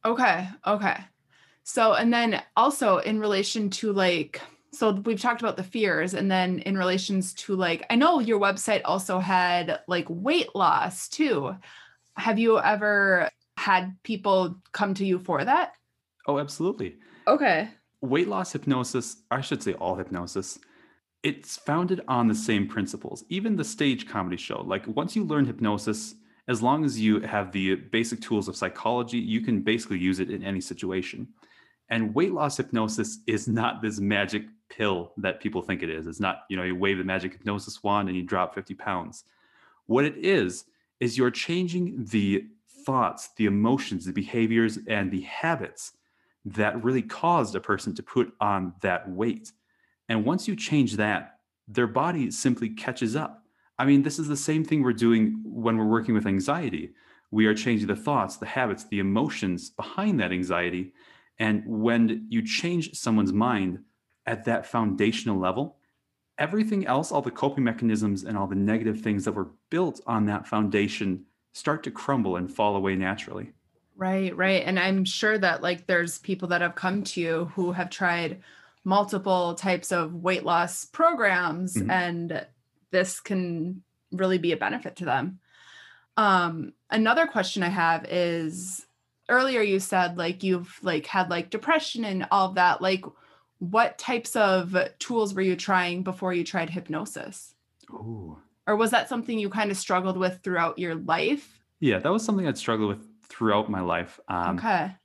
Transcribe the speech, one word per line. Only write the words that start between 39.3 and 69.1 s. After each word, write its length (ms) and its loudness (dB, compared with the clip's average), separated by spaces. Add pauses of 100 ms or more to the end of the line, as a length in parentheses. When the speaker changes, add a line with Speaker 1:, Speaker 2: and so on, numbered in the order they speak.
Speaker 2:
What 180 4
it 140 -2
is, 460 0 (360)
is 160 -2
you're 140 4
changing 760 -2
the 420 2 (380)
thoughts, 520 0
the 100 2
emotions, 580 2
the 80 -6
behaviors, 760 0
and 240 -2
the 120 -4
habits 720 -6 (500)
that 380 0
really 200 2
caused 520 0
a 60 -2
person 340 -2
to 80 -8
put 380 0
on 400 0
that 300 0
weight. 420 -4 (560)
And 160 0
once 240 0
you 80 -2
change 400 2
that, 440 -2 (260)
their 200 2
body 440 0
simply 400 0
catches 460 -4
up. 280 -8 (340)
I 80 2
mean, 160 8
this 160 -2
is 100 -2
the 80 0
same 280 0
thing 180 2
we're 100 4
doing 520 4
when 320 0
we're 100 2
working 280 2
with 120 2
anxiety. 680 -2 (360)
We 160 4
are 80 6
changing 340 0
the 80 0
thoughts, 400 0
the 100 -10
habits, 380 -2
the 140 -4
emotions 720 -2
behind 500 -2
that 120 0
anxiety. 600 -2 (460)
And 280 0
when 640 2
you 140 0
change 520 -2
someone's 380 0
mind 480 0 (460)
at 180 -4
that 220 0
foundational 720 0
level, 380 -2 (600)
everything 480 0
else, 260 0
all 100 0
the 80 -4
coping 340 0
mechanisms 600 0
and 120 -4
all 100 -2
the 80 -6
negative 460 0
things 240 -2